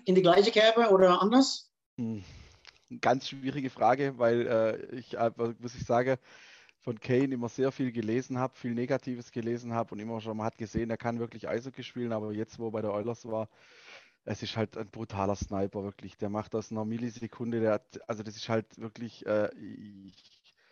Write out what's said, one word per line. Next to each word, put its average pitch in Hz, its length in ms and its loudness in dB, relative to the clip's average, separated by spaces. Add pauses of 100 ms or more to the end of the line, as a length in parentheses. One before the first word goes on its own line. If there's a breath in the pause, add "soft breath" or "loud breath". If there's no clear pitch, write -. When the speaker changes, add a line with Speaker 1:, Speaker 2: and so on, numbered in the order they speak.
Speaker 1:
in 185 100 2
die 185 80 8
gleiche 196 280 8
Kerbe 220 420 6
oder 180 280 8
anders? 240 520 4 (260)
Speaker 2:
Hm, 113 240 -4 (800 soft breath)
ganz 131 280 2
schwierige 135 420 -6
Frage, 131 480 2
weil, 120 280 4
äh, 113 500 0
ich, - 180 -12
äh, 113 180 0 (260)
muss 117 160 -12
ich - 100 -10
sagen, 127 320 2 (640 soft breath)
von 113 200 -8
Kane 131 340 2
immer 120 140 -4
sehr 131 240 -2
viel 127 200 -4
gelesen 120 460 -2
hab, 127 180 -4
viel 120 180 -6
Negatives 123 560 -4
gelesen 117 440 -6
hab 113 180 -2
und 107 60 -8
immer 110 220 -8
schon, 110 160 -8
man 110 100 -4
hat - 120 -6
gesehen, 113 320 -4
er 110 60 -4
kann 117 220 -4
wirklich 113 300 -8
Eishockey 123 340 -6
spielen, 120 300 -6
aber 107 200 -4
jetzt, 107 260 -6
wo 117 100 -6
er 104 40 -6
bei 110 100 -4
der 107 100 -2
Oilers 113 340 -6
war, 110 220 -4 (760 soft breath)
es - 180 -6
ist 113 140 -8
halt 110 200 -2
ein 110 140 -10
brutaler 101 440 -2
Sniper, 98 480 -4
wirklich. 98 340 -12
Der 104 120 -6
macht 104 260 -6
aus 110 160 -6
einer 110 140 -4
Millisekunde, 117 760 -6
der 110 120 4
hat, - 360 -6
also 107 140 -6
das 107 140 -12
ist - 120 -10
halt 113 300 -2
wirklich, 113 480 -12
äh, 107 300 0
ich, 98 840 -18 (320 soft breath)